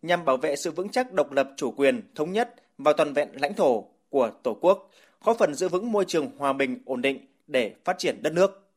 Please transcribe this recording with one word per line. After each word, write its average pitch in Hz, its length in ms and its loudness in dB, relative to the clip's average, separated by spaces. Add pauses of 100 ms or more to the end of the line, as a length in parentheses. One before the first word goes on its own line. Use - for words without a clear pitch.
nhằm 170 240 0
bảo 131 120 4
vệ 143 180 -2
sự 165 160 -6
vững 180 180 -6
chắc, 254 240 -2
độc 147 180 0
lập, 135 260 0
chủ 127 140 -4
quyền, 131 300 2 (140)
thống 160 180 -4
nhất 233 220 -2 (220)
và 147 160 2
toàn 147 200 2
vẹn 139 200 0
lãnh 139 200 -4
thổ 131 320 2 (240)
của 123 220 2 (120)
Tổ 117 180 -4
quốc, 190 280 2 (340)
góp 226 140 2
phần 170 180 2
giữ 175 140 -2
vững 196 220 -2
môi 202 160 2
trường 147 300 -2
hòa 139 160 0
bình, 135 320 -2
ổn 123 160 -6
định 135 240 -2 (220)
để 120 260 0 (120)
phát 190 120 -2
triển 117 260 -4
đất 151 100 0
nước. 185 440 0